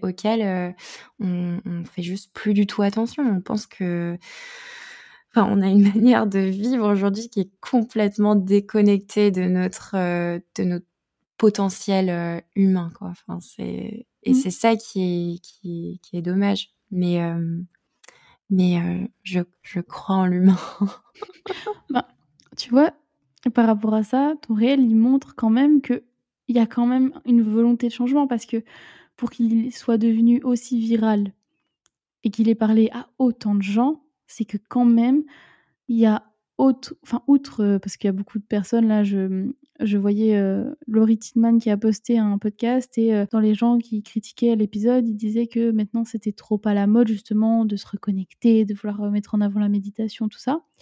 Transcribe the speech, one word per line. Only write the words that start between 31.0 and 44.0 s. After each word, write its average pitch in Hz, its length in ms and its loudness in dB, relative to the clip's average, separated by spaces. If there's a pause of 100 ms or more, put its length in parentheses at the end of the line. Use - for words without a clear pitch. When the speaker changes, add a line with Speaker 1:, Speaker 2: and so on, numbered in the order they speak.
Speaker 2:
et 214 80 -2
qu'il 226 180 2
ait 226 60 4
parlé 220 380 4
à 240 160 -14 (100)
autant 233 360 0
de 202 80 0
gens, 233 400 0 (240)
c'est - 180 -8
que - 120 -8 (120)
quand 247 160 2
même, 240 380 4 (640)
il 233 80 -2
y 226 100 4
a 214 180 0 (320)
autre, 262 460 0
enfin, - 240 -6
outre, 277 360 2
heu, 202 160 2
parce - 180 -12
qu'il - 100 -2
y - 20 2
a 196 40 0
beaucoup 196 260 -8
de 202 60 -12
personnes, 226 420 0
là, 214 160 2
je, 196 240 0
mmh, 190 260 -4 (280)
je 208 180 0
voyais, 208 400 2
heu, 196 360 -2 (120)
Laurie 220 320 4
Tiedemann 233 400 2
qui 226 120 -2
a 202 60 2
posté 220 420 0
un 208 200 0
podcast 233 580 -4
et, 226 180 2
heu, 202 160 0
dans 220 100 2
les 214 140 2
gens 233 240 2
qui 220 240 -6